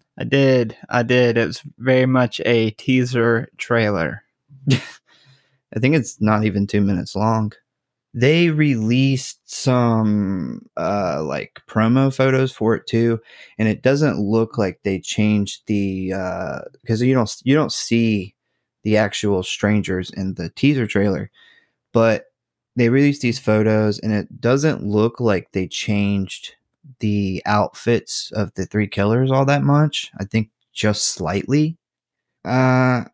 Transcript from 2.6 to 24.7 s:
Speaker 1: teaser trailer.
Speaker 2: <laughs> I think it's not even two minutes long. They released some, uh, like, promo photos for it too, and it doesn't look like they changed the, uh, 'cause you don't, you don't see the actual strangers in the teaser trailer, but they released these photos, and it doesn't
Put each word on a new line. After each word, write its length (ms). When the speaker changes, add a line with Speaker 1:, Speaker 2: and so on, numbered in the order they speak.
Speaker 1:
teaser 760
trailer. 680
Speaker 2:
<laughs> 260
I 1080
think 160
it's 260
not 240
even 220
two 140
minutes 340
long. 380
They 380
released 920
some, 1200
uh, 460
like, 460
promo 440
photos 380
for 240
it 140
too, 320
and 120
it 140
doesn't 360
look 400
like 240
they 160
changed 680
the, 480
uh, 480
'cause 160
you 140
don't, 180
you 100
don't 180
see 640
the 140
actual 480
strangers 680
in 240
the 160
teaser 380
trailer, 420
but 320
they 140
released 340
these 160
photos, 600
and 120
it 280
doesn't 420